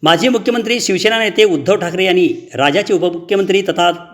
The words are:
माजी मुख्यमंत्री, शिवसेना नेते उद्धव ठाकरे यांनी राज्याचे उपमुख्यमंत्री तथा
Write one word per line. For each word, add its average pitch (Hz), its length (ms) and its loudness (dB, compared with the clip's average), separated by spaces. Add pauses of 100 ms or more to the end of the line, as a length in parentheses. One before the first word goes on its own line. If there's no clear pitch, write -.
माजी 165 260 2
मुख्यमंत्री, 240 500 -2
शिवसेना 208 400 0
नेते 214 240 2
उद्धव 175 320 2
ठाकरे 180 300 -2
यांनी 180 500 0
राज्याचे 147 380 0
उपमुख्यमंत्री 185 680 0
तथा 175 300 0 (220)